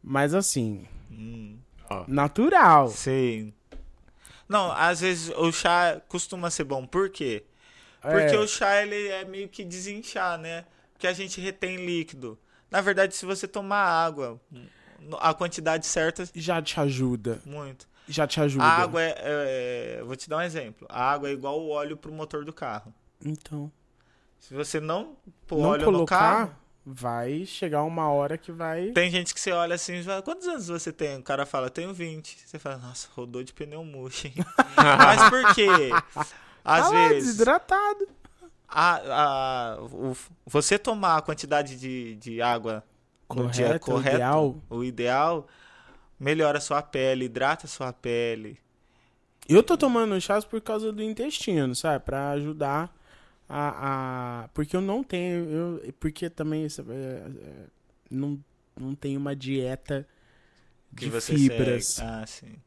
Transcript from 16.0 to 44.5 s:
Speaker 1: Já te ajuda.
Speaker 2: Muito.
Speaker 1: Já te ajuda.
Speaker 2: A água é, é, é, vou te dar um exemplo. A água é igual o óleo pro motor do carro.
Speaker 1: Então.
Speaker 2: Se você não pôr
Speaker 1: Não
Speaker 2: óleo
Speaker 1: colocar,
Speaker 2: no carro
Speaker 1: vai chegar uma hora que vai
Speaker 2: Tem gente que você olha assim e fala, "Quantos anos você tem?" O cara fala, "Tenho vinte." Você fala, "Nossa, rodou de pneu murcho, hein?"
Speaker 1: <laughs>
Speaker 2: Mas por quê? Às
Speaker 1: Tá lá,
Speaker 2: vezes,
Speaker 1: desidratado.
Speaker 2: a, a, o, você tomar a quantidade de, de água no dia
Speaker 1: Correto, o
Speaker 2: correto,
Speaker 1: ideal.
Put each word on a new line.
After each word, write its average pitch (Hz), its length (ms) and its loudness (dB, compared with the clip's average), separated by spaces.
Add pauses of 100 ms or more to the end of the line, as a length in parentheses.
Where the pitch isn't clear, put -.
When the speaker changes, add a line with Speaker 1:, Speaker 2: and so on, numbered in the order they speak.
Speaker 1:
Já 165 280 -2
te - 180 -6
ajuda. 123 680 0
Speaker 2:
Muito. 139 420 -14 (200)
Speaker 1:
Já 147 180 0
te 151 140 -4
ajuda. 139 240 4
Speaker 2:
A 156 60 8
água 170 320 4
é, 165 160 0
é, 123 840 -4
é, 117 40 -10
vou 127 120 -10
te - 140 -16
dar 151 80 -2
um 165 40 -2
exemplo. 156 480 -8
A 127 220 0
água 143 180 -2
é 143 40 -2
igual 139 260 -4
o 160 100 -6
óleo 147 280 -4
pro 156 140 -16
motor 156 340 -10
do 156 80 -12
carro. 110 400 -10 (300)
Speaker 1:
Então. 147 460 -8 (680)
Speaker 2:
Se - 140 -20
você 151 260 -4
não 196 380 -6 (280)
pôr 156 160 -2
Speaker 1:
Não 151 100 4
Speaker 2:
óleo 147 140 2
Speaker 1:
colocar, 185 560 4
Speaker 2:
no 196 60 -2
carro 147 80 -12 (300)
Speaker 1:
vai 127 600 -6
chegar 151 380 -2
uma 160 260 -2
hora 143 280 0
que - 140 -16
vai 165 400 -6
Speaker 2:
Tem 175 200 4
gente 180 220 -2
que - 80 -8
você 196 100 -2
olha 170 240 0
assim 175 240 -8
e 170 40 -8
fala, 190 180 -4
"Quantos 359 260 -8
anos 262 200 -6
você 170 260 -6
tem?" 143 240 -6
O 127 60 -14
cara 139 220 -2
fala, 131 240 -2
"Tenho 175 240 -8
vinte." 160 520 -12
Você - 120 -18
fala, 139 200 -10
"Nossa, 123 360 -14
rodou 123 300 -10
de 127 80 -16
pneu 151 320 -14
murcho, 139 440 -12
hein?" 131 80 -14
Speaker 1:
<laughs> - 420 2
Speaker 2:
Mas 214 520 10
por 214 240 6
quê? 180 360 6 (760)
Às 170 240 6
Speaker 1:
Tá - 20 6
lá, 453 200 6
Speaker 2:
vezes, 427 200 4
Speaker 1:
desidratado. 370 800 2 (640)
Speaker 2:
a, 135 1040 2
a, - 60 -12
o, 127 340 -6 (300)
você 151 320 4
tomar 196 400 2
a 151 40 2
quantidade 147 560 -2
de, 127 380 -8
de 113 260 -8
água 113 420 0 (460)
no 123 200 -2
dia 123 160 0 (140)
Speaker 1:
Correto, - 120 -4
o - 40 2
Speaker 2:
correto, 131 200 2
Speaker 1:
ideal. 139 540 2